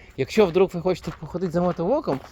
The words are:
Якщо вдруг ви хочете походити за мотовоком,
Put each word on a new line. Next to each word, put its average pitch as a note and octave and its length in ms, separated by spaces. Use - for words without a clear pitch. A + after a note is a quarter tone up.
Якщо G3 300
вдруг F3+ 280
ви E3+ 60
хочете F3 400
походити E3+ 320
за F3 80
мотовоком, F3 600